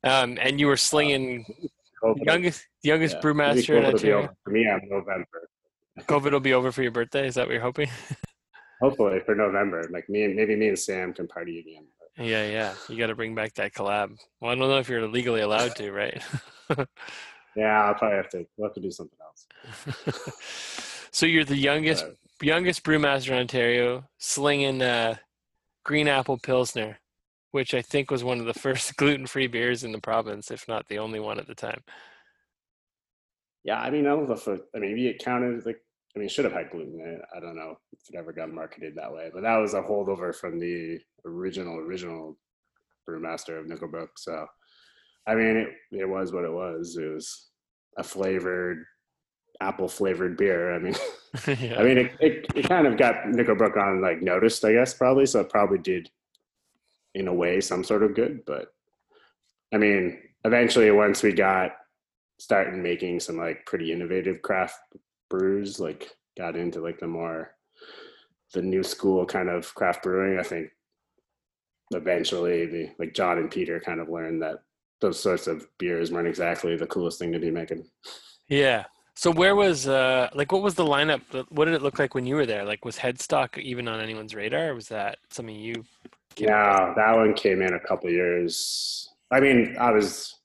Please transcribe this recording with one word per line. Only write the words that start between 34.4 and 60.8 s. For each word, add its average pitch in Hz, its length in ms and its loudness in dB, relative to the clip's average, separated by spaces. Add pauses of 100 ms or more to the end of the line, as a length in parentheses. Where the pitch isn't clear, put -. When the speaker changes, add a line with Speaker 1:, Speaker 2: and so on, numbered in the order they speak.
Speaker 2:
it, 95 140 -4 (140)
I 113 40 -8
mean, 101 120 -4
maybe 123 160 -2
it 120 160 -4
counted 123 340 -2
as, 117 80 -10
like, 113 160 -8 (340)
I 104 40 -8
mean, 104 80 -6
it 92 40 -8
should 139 140 0
have 95 80 0
had 82 180 -6
gluten 80 280 -12
in 80 80 -12
it. 82 140 -12 (140)
I 87 40 -14
don't 85 160 -14
know 80 220 -14 (160)
if - 60 -20 (100)
it - 80 -14
ever 82 160 -14
got 80 180 -10
marketed 80 440 -14
that 69 180 -12
way, 80 200 -12
but 92 100 -10
that 113 140 4
was 104 160 0
a 95 80 0
holdover 95 540 -2
from 85 240 -8
the 85 400 -6 (260)
original, 87 520 -8
original 82 600 -10 (680)
brewmaster 82 520 -10
of 80 80 -14
Nickelbrook. 82 500 -12
So, 78 300 -10 (800)
I 110 80 0
mean, 110 220 4
it, 110 120 -2 (220)
it 98 180 -4
was 95 240 -4
what 90 120 -4
it 80 60 -4
was. 85 460 -8
It 80 100 -6
was - 440 -12 (460)
a 95 60 -8
flavored, 90 800 -4 (760)
apple-flavored 92 760 -2
beer. 90 360 2
I 85 60 -2
mean, 90 200 -2
<laughs> 554 60 -4 (280)
Speaker 1:
<laughs> - 140 -6
Yeah. 123 320 -2
Speaker 2:
I 104 40 6
mean, 127 140 8
it, 123 220 4
it, - 260 4 (100)
it 143 120 0
kind 175 200 6
of 113 100 2
got 117 180 6 (120)
Nickelbrook 113 500 4
on, 98 240 2
like, 85 200 0
noticed, 95 440 2
I 107 80 6
guess, 123 200 4
probably. 131 320 6
So 127 140 2
it 92 100 -2
probably 101 280 2
did, 90 320 -2 (1040)
in 95 160 -4
a 90 40 0
way, 90 280 2
some 92 220 -2
sort 107 200 2
of 101 120 2
good. 120 300 -2
But, 71 280 -8 (1000)
I 110 40 2
mean, 101 420 2 (240)
eventually, 113 480 6